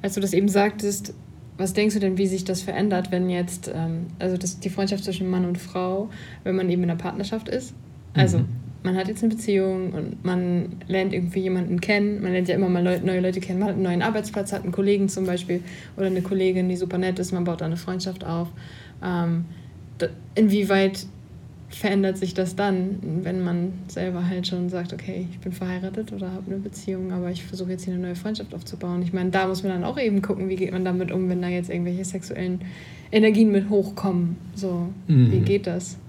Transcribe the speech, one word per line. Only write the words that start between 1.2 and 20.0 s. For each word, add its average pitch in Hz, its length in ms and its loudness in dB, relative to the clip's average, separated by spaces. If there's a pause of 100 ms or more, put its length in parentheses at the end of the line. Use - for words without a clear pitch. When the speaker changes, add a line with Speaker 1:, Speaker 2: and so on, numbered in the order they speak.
Speaker 1:
was 185 160 -2
denkst 208 220 4
du 208 40 2
denn, 190 200 2
wie 196 80 4
sich 185 180 0
das 185 160 -2
verändert, 185 500 0
wenn 180 180 2
jetzt, 180 440 -4
ähm, 165 320 -2 (140)
also 180 180 0
das, 180 220 -4
die 196 100 -4
Freundschaft 196 340 -2
zwischen 185 280 -2
Mann 180 140 2
und 175 120 -2
Frau, 185 520 -4 (340)
wenn 190 120 0
man 185 140 2
eben 180 140 2
in 175 80 2
einer 170 80 -2
Partnerschaft 202 500 -4
ist? 254 240 -4 (400)
Also, - 260 6
Speaker 2:
Mhm. 131 60 2 (380)
Speaker 1:
man 185 140 0
hat 185 100 -2
jetzt 220 160 -4
eine 220 100 4
Beziehung 190 600 0
und - 300 -6
man 180 440 2 (200)
lernt 190 240 0
irgendwie 180 280 -2
jemanden 180 420 0
kennen, 208 400 2
man 185 120 0
lernt 180 160 2
ja 180 60 4
immer 190 140 4
mal 180 140 4
Leu-, 180 200 4
neue 180 180 2
Leute 185 180 2
kennen, 180 200 -2
man 202 100 2
hat 190 60 0
einen 190 80 2
neuen 175 200 2
Arbeitsplatz, 208 500 -2
hat 190 80 -4
einen 180 100 -4
Kollegen 196 380 4
zum 190 160 -2
Beispiel 180 360 -2 (360)
oder 196 80 0
eine 185 160 2
Kollegin, 185 480 2
die 180 60 2
super 180 240 -2
nett 185 180 0
ist, 180 160 -2
man 175 120 0
baut 170 160 0
da 165 40 -2
eine 165 120 -2
Freundschaft 185 460 -4
auf. 170 240 -2 (560)
Ähm, 170 420 0 (540)
d-, - 100 0 (260)